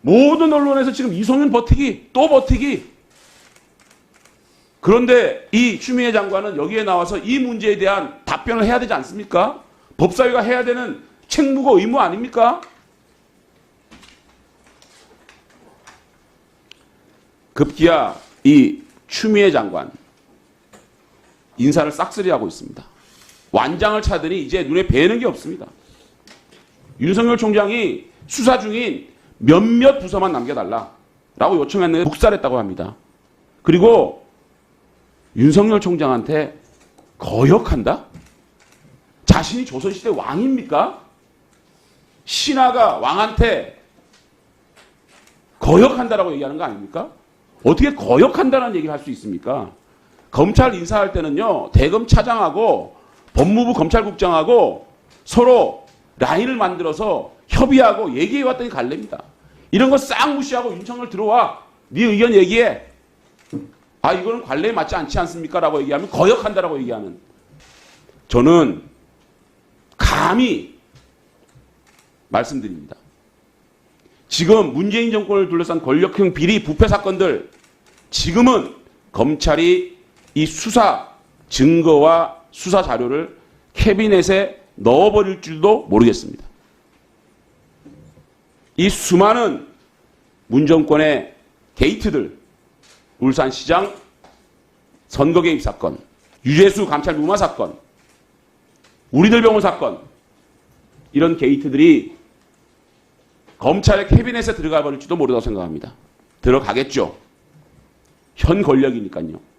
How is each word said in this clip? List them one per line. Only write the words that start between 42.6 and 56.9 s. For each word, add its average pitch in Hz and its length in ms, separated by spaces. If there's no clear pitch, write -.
왕한테 196 840
거역한다라고 214 760
얘기하는 139 240
거 170 80
아닙니까? 131 460
어떻게 185 320
거역한다는 240 800
얘기를 156 180
할 147 60
수 143 120
있습니까? 104 600
검찰 214 420
인사할 196 380
때는요, 165 600
대검 202 340
차장하고 208 880
법무부 214 400
검찰국장하고 196 1120
서로 240 600
라인을 180 380
만들어서 180 760